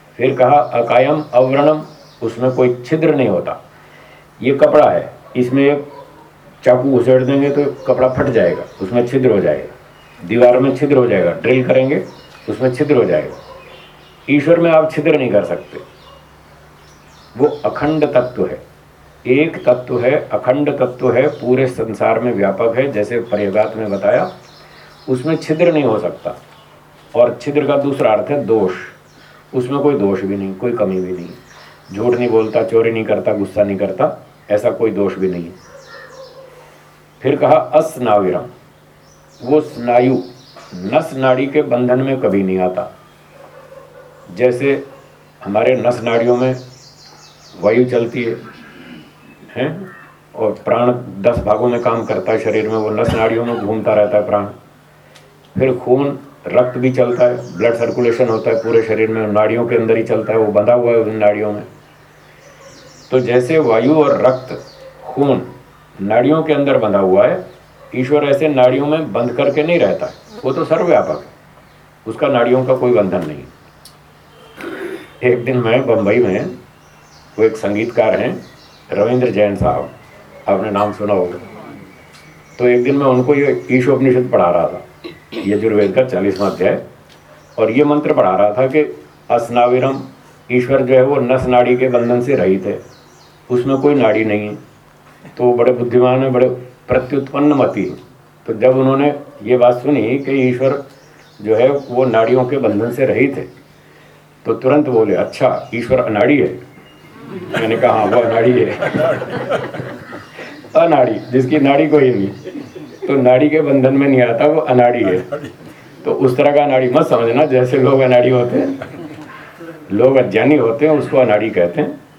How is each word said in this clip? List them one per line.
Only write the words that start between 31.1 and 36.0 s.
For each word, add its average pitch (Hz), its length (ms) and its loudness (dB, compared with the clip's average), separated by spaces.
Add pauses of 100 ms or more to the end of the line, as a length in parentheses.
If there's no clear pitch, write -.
नहीं, 87 180 -10 (640)
झूठ 120 200 0
नहीं 123 140 -2
बोलता, 110 340 0
चोरी 113 280 2
नहीं 113 140 -4
करता, 101 280 -2
गुस्सा 101 300 -2
नहीं 98 140 -4
करता, - 500 -4 (220)
ऐसा - 220 0
कोई 113 200 -2
दोष 95 240 -2
भी 92 120 -2
नहीं 87 180 -6
है। - 260 -20 (1500)